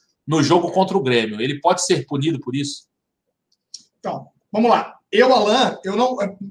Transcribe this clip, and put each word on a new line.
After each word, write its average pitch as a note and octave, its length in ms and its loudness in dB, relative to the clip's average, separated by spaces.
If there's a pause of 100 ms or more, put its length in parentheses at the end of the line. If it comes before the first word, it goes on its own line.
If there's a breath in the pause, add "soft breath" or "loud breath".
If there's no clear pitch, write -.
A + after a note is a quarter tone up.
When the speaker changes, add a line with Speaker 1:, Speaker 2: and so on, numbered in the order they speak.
(260)
Speaker 1:
no D3+ 160 2
jogo E3+ 300 2
contra F#3 240 0
o F3+ 60 2
Grêmio. A2+ 380 0
Ele C#3 200 -4
pode F3+ 240 2
ser D#3 220 0
punido C#3+ 340 -2
por B2+ 160 -8
isso? C#3+ 300 -8 (1120)
Speaker 2:
Então, D3+ 280 -8 (240)
vamos A3+ 180 2
lá. - 260 2 (140)
Eu, B3+ 220 2
Alan, G#3+ 520 2
eu G3 120 -4
não, B3 200 0 (340)